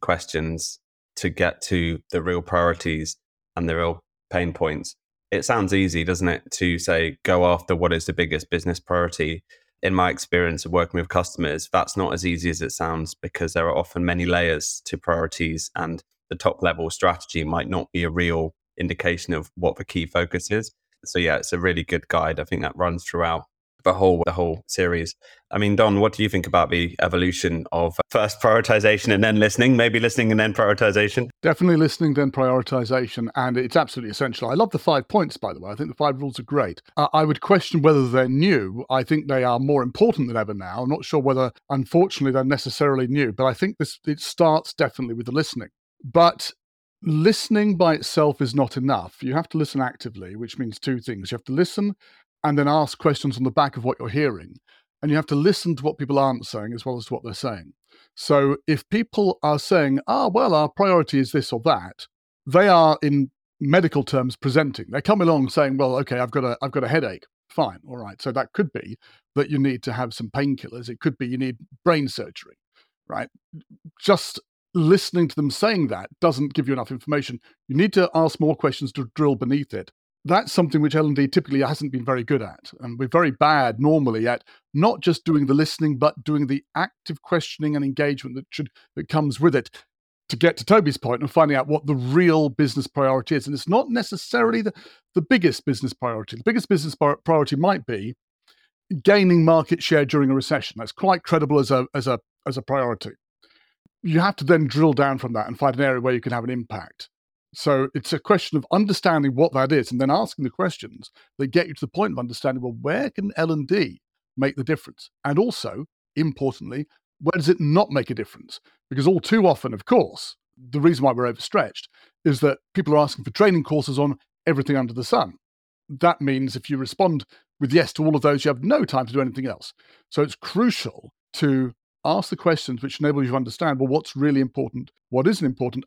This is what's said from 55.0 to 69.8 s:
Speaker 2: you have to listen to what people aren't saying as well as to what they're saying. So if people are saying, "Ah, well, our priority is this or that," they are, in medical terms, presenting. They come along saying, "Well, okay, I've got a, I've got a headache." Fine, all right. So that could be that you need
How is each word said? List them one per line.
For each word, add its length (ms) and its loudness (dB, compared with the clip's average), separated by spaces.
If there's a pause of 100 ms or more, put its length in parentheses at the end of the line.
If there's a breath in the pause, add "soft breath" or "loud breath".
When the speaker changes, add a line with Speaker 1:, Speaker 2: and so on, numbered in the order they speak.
Speaker 2:
you 40 2
have 120 0
to 80 -2
listen 400 2
to 80 -10
what 160 -4
people 180 0
aren't 300 0
saying 260 -8
as 100 -12
well 140 -6
as 80 -12
to 80 -8
what 100 -6
they're 120 -10
saying. 380 -10 (420 soft breath)
So 500 2
if 240 -2
people 540 0
are 160 2
saying, 480 2
"Ah, 200 2
well, 280 2
our 140 4
priority 500 2
is 140 -2
this 200 -2
or 120 -2
that," 420 -2 (400)
they 200 6
are, 360 8
in 260 2 (300)
medical 440 2
terms, 320 -2
presenting. 540 0
They 120 -6
come 200 2
along 280 4
saying, 280 0
"Well, 200 2
okay, 200 -4
I've 140 -2
got 120 -2
a, 200 -2
I've 80 -4
got 120 -2
a 40 -2
headache." 380 -2 (240)
Fine, 380 -4
all 100 -14
right. 220 -16
So 120 -6
that 220 -4
could 200 -2
be 240 -12 (380 soft breath)
that 160 0
you 80 0
need 240 0